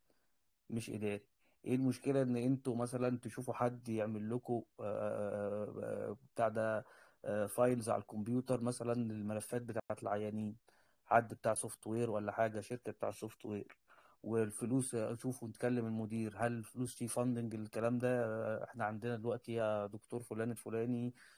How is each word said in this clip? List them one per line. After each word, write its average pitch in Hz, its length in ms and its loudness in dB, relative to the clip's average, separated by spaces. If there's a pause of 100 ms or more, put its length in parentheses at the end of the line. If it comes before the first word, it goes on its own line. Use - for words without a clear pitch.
(720)
مش 113 200 -2
إداري؟ 104 340 -2 (400)
إيه 123 100 2
المشكلة 131 480 4
إن 123 140 4
أنتوا 127 400 2
مثلًا 123 420 2
تشوفوا 123 360 -4
حد 123 340 2
يعمل 110 420 0
لكم، 123 320 -2 (180)
آه، 113 40 -6
آه، 104 1000 -2
آه، 107 320 -4 (180)
بتاع 117 140 2
ده، 110 360 0 (400)
آه، 104 220 2
فايلز 120 440 4
على 107 120 2
الكمبيوتر 120 580 0
مثلًا 120 340 0
للملفات 110 680 -2
بتاعة 113 400 -4
العيانين، 107 540 -2 (500)
حد 113 280 6
بتاع 110 200 0
سوفت - 320 -6
وير 113 240 2
ولا 104 220 0
حاجة، 110 280 2
شركة 110 320 -6
بتاع 104 180 -4
سوفت - 360 -10
وير، 104 320 -6 (440)
والفلوس، 113 720 0
آه، 117 200 0
شوفوا 120 340 -4
نتكلم 120 380 0
المدير، 110 500 -2
هل 117 160 2
الفلوس 117 420 -4
في 123 140 -4
فاندنج 120 460 0
الكلام 110 440 0
ده؟ 123 280 4
آه، 110 380 -2
إحنا 117 200 -4
عندنا 110 320 -2
دلوقتي 117 380 -2
يا 107 320 2
دكتور 110 360 -6
فلان 113 280 -2
الفلاني، 120 640 0 (240)